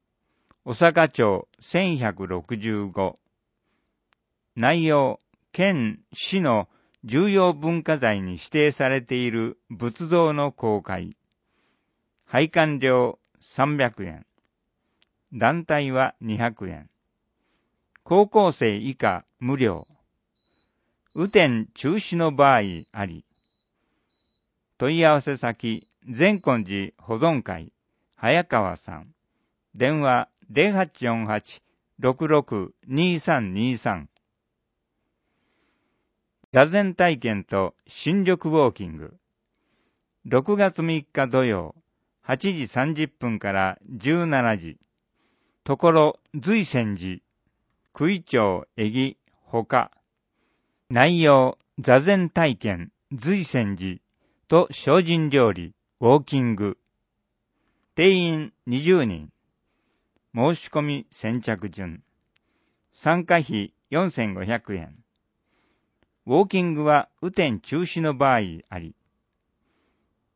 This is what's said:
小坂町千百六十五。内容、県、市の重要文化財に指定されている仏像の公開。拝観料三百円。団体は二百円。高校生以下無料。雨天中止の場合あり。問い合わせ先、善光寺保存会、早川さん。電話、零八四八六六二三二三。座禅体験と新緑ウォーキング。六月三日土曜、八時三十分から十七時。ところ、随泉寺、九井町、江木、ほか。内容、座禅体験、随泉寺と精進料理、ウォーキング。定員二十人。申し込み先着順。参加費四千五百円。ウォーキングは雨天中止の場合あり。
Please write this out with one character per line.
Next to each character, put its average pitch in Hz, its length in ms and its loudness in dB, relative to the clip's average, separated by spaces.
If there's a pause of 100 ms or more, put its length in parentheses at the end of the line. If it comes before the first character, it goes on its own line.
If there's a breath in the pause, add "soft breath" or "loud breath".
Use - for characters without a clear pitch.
(640)
小 123 100 -8
坂 165 340 4
町 104 400 0 (120)
千 175 380 -2
百 98 280 -4
六 90 300 -6
十 104 300 -4
五。 95 320 -4 (1400)
内 151 280 2
容、 143 360 0 (320)
県、 147 480 -2 (120)
市 - 280 -4
の 117 280 0 (360)
重 156 260 0
要 185 220 4
文 156 300 -4
化 156 160 -2
財 107 240 0
に 92 100 -8
指 87 120 -12
定 151 280 0
さ 135 160 -2
れ 131 140 -2
て 123 140 -8
い 123 140 -2
る 113 280 -4 (100)
仏 117 400 -8
像 165 240 2
の 143 180 -4
公 107 300 -2
開。 90 360 -10 (1080)
拝 143 240 -2
観 156 300 0
料 127 400 0 (220)
三 147 360 -2
百 120 280 -4
円。 78 200 -14 (1080)
団 135 320 0
体 147 260 -2
は 131 300 0
二 110 180 -6
百 113 300 -6
円。 76 200 -16 (1160)
高 202 220 4
校 202 240 4
生 110 240 0
以 127 200 -8
下 95 280 -2 (160)
無 127 160 -4
料。 98 300 0 (1300)
雨 185 160 -4
天 135 420 2
中 143 220 -4
止 202 220 -4
の 165 160 0
場 139 240 6
合 113 40 2 (320)
あ 101 140 -8
り。 82 180 -14 (1500)
問 147 220 -2
い 165 80 6
合 151 80 6
わ 147 80 2
せ 139 160 -6
先、 117 500 -6 (180)
善 156 300 0
光 123 280 0
寺 98 340 -6
保 - 160 -8
存 139 280 0
会、 82 300 -12 (420)
早 156 300 0
川 98 320 -2
さ 90 200 -16
ん。 87 180 -20 (600)
電 143 280 0
話、 123 260 0 (220)
零 175 240 2
八 180 320 -4
四 113 180 -2
八 107 380 -6 (360)
六 131 300 -2
六 127 460 0 (120)
二 165 320 0
三 123 360 -2
二 117 240 -2
三。 92 320 -6 (2500)
座 131 140 8
禅 185 280 0
体 170 240 2
験 110 240 -4
と 95 320 -2 (120)
新 - 320 -2
緑 185 160 2
ウ - 20 0
ォ 156 320 2
ー 107 60 -2
キ 98 120 -12
ン 78 120 -12
グ。 - 180 -18 (1120)
六 135 300 2
月 190 260 0
三 160 280 -2
日 139 160 0
土 127 200 2
曜、 90 280 -2 (460)
八 - 320 -4
時 147 140 -6
三 139 280 -2
十 151 140 -4
分 117 300 -6
か 98 140 -6
ら 95 260 -2 (100)
十 160 380 -2
七 123 320 0
時。 82 200 -16 (840)
と 139 140 -2
こ 170 140 4
ろ、 156 280 4 (140)
随 185 260 0
泉 113 380 -2
寺、 90 220 -10 (760)
九 156 140 0
井 190 140 -4
町、 104 420 0 (100)
江 107 140 -2
木、 131 280 -2 (260)
ほ 117 200 -4
か。 117 280 -2 (1000)
内 156 320 4
容、 135 360 4 (200)
座 131 220 6
禅 180 280 0
体 160 280 0
験、 92 340 -6 (220)
随 156 300 -2
泉 110 340 -2
寺 92 240 -8 (480)
と 170 240 6
精 170 320 2
進 160 260 2
料 127 220 4
理、 87 240 -12 (240)
ウ 117 80 4
ォ 147 120 8
ー 135 40 -8
キ 135 160 -2
ン 117 160 0
グ。 98 200 -4 (1160)
定 180 160 4
員 170 420 0 (140)
二 123 160 -2
十 165 220 4
人。 80 260 -6 (1040)
申 139 220 0
し - 100 -14
込 - 160 -4
み 143 300 -6
先 117 280 -6
着 104 300 -6
順。 85 320 -12 (880)
参 165 340 0
加 170 120 2
費 190 360 -4 (180)
四 170 200 0
千 104 240 -4
五 92 100 -8
百 110 300 -6
円。 78 240 -12 (1300)
ウ 135 140 2
ォ 202 60 4
ー - 20 -6
キ 190 140 0
ン 175 120 -2
グ 151 80 -4
は 151 260 2 (140)
雨 180 80 -6
天 147 300 -2
中 160 220 -4
止 170 180 -6
の 156 160 -2
場 131 180 2
合 120 40 2 (320)
あ 92 100 -12
り。 80 160 -14 (1400)